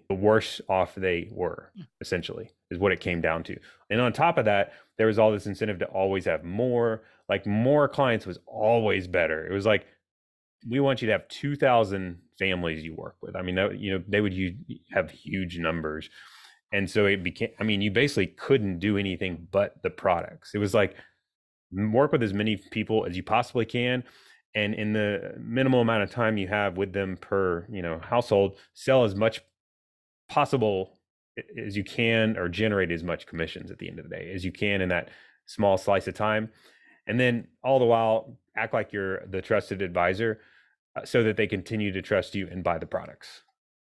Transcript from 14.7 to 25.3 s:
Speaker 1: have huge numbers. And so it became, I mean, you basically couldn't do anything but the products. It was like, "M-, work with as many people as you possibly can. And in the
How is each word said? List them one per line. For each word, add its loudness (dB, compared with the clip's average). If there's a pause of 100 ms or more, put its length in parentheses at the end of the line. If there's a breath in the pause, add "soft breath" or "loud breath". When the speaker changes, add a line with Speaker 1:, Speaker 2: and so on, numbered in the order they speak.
Speaker 1:
have 0
huge -8
numbers. -4 (640 loud breath)
And -2
so 2
it 0
became, -6
I -4
mean, 0
you 0
basically 2
couldn't 0
do 0
anything -4
but 0
the -4
products. -2
It -2
was 2
like, 2 (800 loud breath)
"M-, 0
work 4
with 2
as 0
many 0 (140)
people 0
as -6
you -6
possibly 0
can. -2 (520 loud breath)
And 0
in -2
the -2